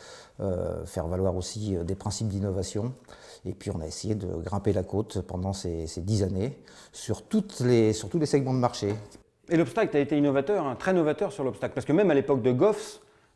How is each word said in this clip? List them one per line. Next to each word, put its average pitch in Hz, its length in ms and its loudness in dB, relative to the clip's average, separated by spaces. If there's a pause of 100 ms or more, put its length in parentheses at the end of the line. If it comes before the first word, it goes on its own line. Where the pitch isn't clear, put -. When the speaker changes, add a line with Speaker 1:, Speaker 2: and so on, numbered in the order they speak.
(420)
Speaker 1:
euh, 85 440 -4
faire 85 220 -6
valoir 92 300 0
aussi, 98 400 -4
euh, 85 80 -4
des 95 100 -4
principes 107 320 -6
d'innovation. 98 680 -4 (520)
Et 92 80 -6
puis - 180 -8
on 87 80 -6
a 80 60 -6
essayé 104 300 -4
de 98 120 -6
grimper 92 460 -2
la 92 100 2
côte 98 380 -4
pendant 92 320 -4
ces, 82 340 -6
ces 85 140 -8
dix 98 220 2
années 98 380 -2 (300)
sur - 300 -6
toutes - 400 -2
les, 117 320 6
sur 107 160 -6
tous 175 100 -2
les 151 60 2
segments 131 280 2
de 127 60 2
marché. 107 360 0 (520)
Speaker 2:
Et 170 80 2
l'obstacle, 175 380 2
t'as 147 80 6
été 147 160 2
innovateur, 143 500 2
hein, 123 100 -4
très - 140 0
novateur 165 400 2
sur 139 140 -4
l'obstacle. 127 280 -4
Parce 127 120 -4
que 143 80 2
même 185 180 6
à 143 40 6
l'époque 139 260 4
de 127 100 4
Goffs, 196 480 2 (360)